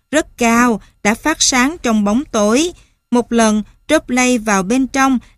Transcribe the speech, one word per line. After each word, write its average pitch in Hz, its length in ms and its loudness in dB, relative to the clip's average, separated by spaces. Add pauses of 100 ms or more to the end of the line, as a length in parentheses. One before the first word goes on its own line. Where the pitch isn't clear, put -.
(120)
rất 311 260 -2
cao, 233 440 0 (220)
đã 214 120 0
phát 311 260 -4
sáng 277 420 0
trong 220 200 0
bóng 220 220 0
tối. 240 460 0 (400)
Một 233 200 -2
lần, 220 320 2 (260)
Dudley 254 480 0
vào 208 260 -2
bên 247 240 0
trong, 269 320 0 (180)